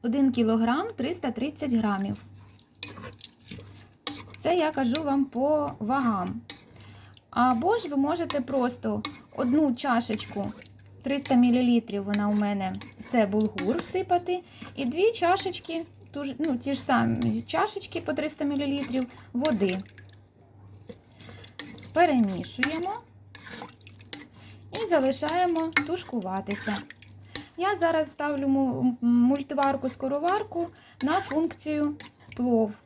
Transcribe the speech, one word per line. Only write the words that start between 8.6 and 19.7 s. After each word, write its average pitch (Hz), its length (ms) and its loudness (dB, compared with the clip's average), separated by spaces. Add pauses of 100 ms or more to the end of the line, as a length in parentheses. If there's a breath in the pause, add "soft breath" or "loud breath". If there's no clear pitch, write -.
одну 269 400 2
чашечку, 220 760 -2 (500)
триста 269 340 0
мілілітрів 240 680 4
вона 208 260 0
у 208 40 2
мене, 202 420 0 (320)
це 226 180 4
булгур 214 520 0
всипати, 359 680 -2 (320 loud breath)
і 277 100 -4
дві 349 260 2
чашечки, 349 760 -2 (260)
ту 285 120 -6
ж, 277 160 -6
ну, 294 180 0
ті 277 160 -2
ж - 80 -2
самі 233 600 2
чашечки 349 600 -4
по 302 120 -4
триста 302 320 -4
мілілітрів 277 640 -2 (260 loud breath)
води. 202 460 2 (2250 loud breath)